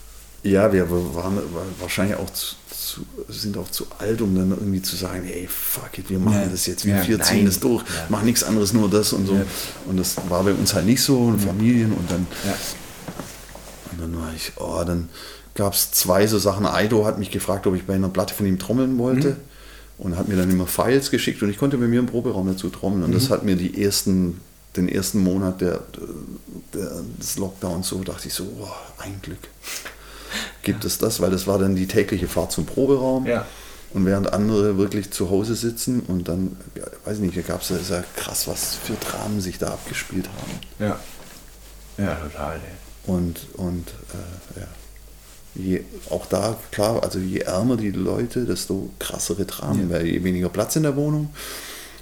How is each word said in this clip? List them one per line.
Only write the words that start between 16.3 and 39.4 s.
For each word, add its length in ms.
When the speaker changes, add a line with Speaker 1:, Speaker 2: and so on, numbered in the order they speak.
Speaker 1:
Sachen. 300
Aido 400
hat 100
mich 140
gefragt, 340
ob 100
ich 100
bei 100
einer 140
Platte 260
von 100
ihm 140
trommeln 400
wollte. 300
Speaker 2:
Mhm. 60
Speaker 1:
Und 180
hat 120
mir 80
dann 160
immer 160
Files 420
geschickt 320
und 80
ich 80
konnte 220
bei 80
mir 120
im 60
Proberaum 400
dazu 240
trommeln. 340
Und 120
das 140
Speaker 2:
Mhm. 40
Speaker 1:
hat 100
mir 120
die 280
ersten, 560
den 120
ersten 300
Monat 440
der, 180
der, 260
des 200
Lockdowns 480
so, 160
dachte 240
ich 80
so, 100
"Boah, 300
ein 240
Glück 160
gibt 220
Speaker 2:
Ja. 60
Speaker 1:
es 100
das", 220
weil 100
das 160
war 100
dann 180
die 120
tägliche 400
Fahrt 240
zum 160
Proberaum. 580
Speaker 2:
Ja. 220
Speaker 1:
Und 120
während 280
andere 440
wirklich 320
zu 220
Hause 240
sitzen 460
und 260
dann, 280
ja, 80
weiß 120
ich 60
nicht, 140
da 40
gab's, 280
das 120
ist 80
ja 140
krass, 320
was 280
für 180
Dramen 480